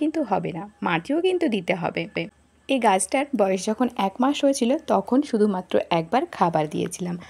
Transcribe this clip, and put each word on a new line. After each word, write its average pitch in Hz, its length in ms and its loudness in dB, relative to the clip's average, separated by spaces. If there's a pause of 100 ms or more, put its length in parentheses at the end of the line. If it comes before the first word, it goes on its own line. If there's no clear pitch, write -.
কিন্তু 311 180 -2 (120)
হবে 170 260 -2
না, 175 60 -8 (220)
মাটিও 175 320 0 (100)
কিন্তু 359 180 2 (100)
দিতে 180 260 -2
হবে। 170 200 -2 (680)
এই 269 180 2
গাছটার 208 380 2 (140)
বয়স 190 300 2
যখন 240 180 0 (200)
এক 190 60 -4 (100)
মাস 285 200 2
হয়েছিল 277 280 2 (200)
তখন 202 280 2 (100)
শুধুমাত্র 208 440 0 (260)
একবার 233 240 0 (140)
খাবার 165 360 2
দিয়েছিলাম, 175 420 -4 (140)